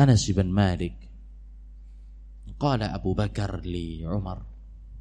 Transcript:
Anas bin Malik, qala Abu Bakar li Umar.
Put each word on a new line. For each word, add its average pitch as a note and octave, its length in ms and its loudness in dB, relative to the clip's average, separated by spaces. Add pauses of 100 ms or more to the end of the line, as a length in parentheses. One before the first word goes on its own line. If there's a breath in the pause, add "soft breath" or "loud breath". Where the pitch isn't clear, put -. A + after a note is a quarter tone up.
Anas B2+ 320 8
bin F#2 160 2
Malik, F2+ 480 2 (1600)
qala B2 320 4
Abu F#2+ 240 2
Bakar F#2+ 480 0
li E2+ 400 -4
Umar. F#2 400 -2 (580)